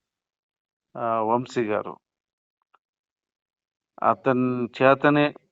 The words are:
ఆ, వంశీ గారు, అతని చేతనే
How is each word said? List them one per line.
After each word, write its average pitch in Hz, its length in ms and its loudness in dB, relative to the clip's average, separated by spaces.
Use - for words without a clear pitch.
ఆ, 113 240 -2
వంశీ 120 420 -2
గారు, 104 360 -6
అతని 123 640 0
చేతనే 143 680 2